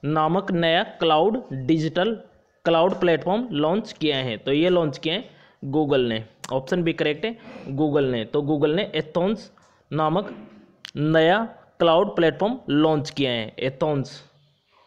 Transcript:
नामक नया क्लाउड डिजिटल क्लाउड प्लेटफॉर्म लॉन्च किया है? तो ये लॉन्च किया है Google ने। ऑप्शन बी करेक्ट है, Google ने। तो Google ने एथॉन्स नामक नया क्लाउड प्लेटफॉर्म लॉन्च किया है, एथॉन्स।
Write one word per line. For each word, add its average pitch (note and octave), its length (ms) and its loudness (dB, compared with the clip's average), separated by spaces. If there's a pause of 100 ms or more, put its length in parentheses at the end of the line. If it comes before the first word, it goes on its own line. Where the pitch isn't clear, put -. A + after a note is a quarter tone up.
नामक D#3+ 500 0
नया E3+ 300 2 (160)
क्लाउड F3 440 2 (100)
डिजिटल D#3+ 640 0 (500)
क्लाउड E3+ 360 2
प्लेटफॉर्म F3+ 520 0
लॉन्च E3 400 0
किया D3 260 -2
है? B2+ 180 -4
तो C3 160 -4
ये D#3 160 2
लॉन्च E3+ 300 0
किया D#3+ 160 -4
है A#3 100 -6 (420)
Google C#3 420 2
ने। A2 160 -4 (280)
ऑप्शन C#3 300 -2
बी E3 100 0
करेक्ट D3+ 320 -2
है, A3+ 120 -6 (360)
Google C#3+ 400 2
ने। A#2 120 -2
तो D3 180 -2
Google D3+ 340 2
ने G3+ 180 -2
एथॉन्स E3 580 -4 (380)
नामक D#3 440 -2 (640)
नया D#3+ 480 4 (340)
क्लाउड F3 380 2
प्लेटफॉर्म E3+ 420 0 (120)
लॉन्च D3+ 400 2
किया C3+ 220 -2
है, A2+ 260 -6
एथॉन्स। C#3+ 640 -4 (640)